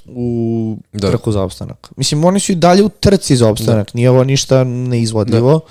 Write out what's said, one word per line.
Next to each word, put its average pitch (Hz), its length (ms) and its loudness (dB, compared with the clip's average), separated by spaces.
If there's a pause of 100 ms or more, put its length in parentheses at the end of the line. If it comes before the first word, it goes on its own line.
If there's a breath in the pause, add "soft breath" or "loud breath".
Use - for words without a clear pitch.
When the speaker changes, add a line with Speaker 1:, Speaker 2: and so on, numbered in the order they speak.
Speaker 1:
U 113 680 -6 (160)
Speaker 2:
Da. 98 180 -4
Speaker 1:
trku 110 220 -2
za 101 100 -2
opstanak. - 540 -12
Mislim, 151 280 -2
oni 190 160 2
su 202 120 -2
i 185 40 0
dalje 180 260 4
u 214 80 2
trci - 460 2
za 120 120 4
opstanak, 107 380 0
Speaker 2:
Da. - 60 -20
Speaker 1:
nije 120 180 2
ovo 127 140 4
ništa 131 400 0
neizvodljivo. 120 880 0
Speaker 2:
Da. 160 80 2 (100)